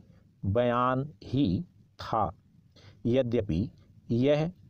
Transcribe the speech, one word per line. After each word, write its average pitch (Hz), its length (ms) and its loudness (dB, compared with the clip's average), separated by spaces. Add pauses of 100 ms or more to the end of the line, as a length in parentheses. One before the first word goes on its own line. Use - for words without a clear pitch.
(420)
बयान 123 640 0 (160)
ही 127 400 0 (340)
था। 107 320 -2 (760)
यद्यपि 117 640 0 (440)
यह 147 380 2 (200)